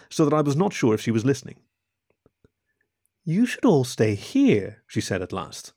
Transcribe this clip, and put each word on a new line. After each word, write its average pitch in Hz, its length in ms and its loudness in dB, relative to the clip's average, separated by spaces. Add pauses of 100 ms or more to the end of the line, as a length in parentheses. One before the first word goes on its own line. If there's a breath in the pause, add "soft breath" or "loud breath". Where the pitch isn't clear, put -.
so - 160 0
that 147 120 2
I 151 60 2
was 143 120 -2
not 190 180 0
sure 113 220 2
if 107 60 -2
she - 100 -2
was 110 140 0
listening. - 340 -4 (1700)
"You 190 220 0
should - 180 -4
all 165 180 4
stay 110 320 0
here," 107 720 0
she - 140 -6
said 92 220 -4
at 90 100 -10
last. - 440 -12